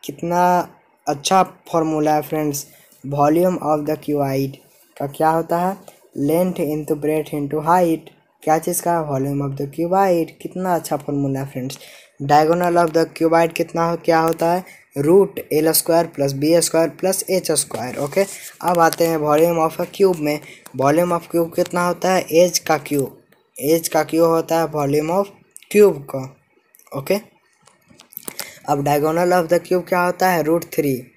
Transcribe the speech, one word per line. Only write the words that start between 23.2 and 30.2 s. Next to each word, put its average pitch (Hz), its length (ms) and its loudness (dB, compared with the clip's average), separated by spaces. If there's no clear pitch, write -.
एज 160 320 0
का 156 140 0
cube 160 260 2
होता 165 320 0
है 160 140 0
volume 151 380 -2
of 196 180 0
cube 190 400 4
का, 131 140 -8
ओके। - 240 -2
अब 143 180 -2
diagonal 160 540 2
of 160 120 -4
the 170 140 2
cube 180 220 -2
क्या 180 160 0
होता 180 260 2